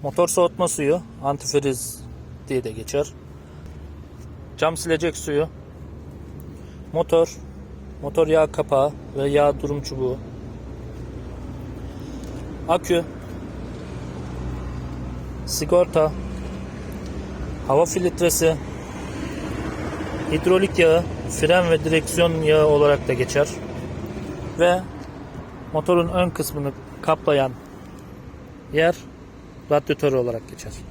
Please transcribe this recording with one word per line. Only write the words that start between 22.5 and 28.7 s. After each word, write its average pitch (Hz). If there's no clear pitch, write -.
olarak 147
da 139
geçer. 131
Ve 175
motorun 170
ön 180
kısmını 143
kaplayan 143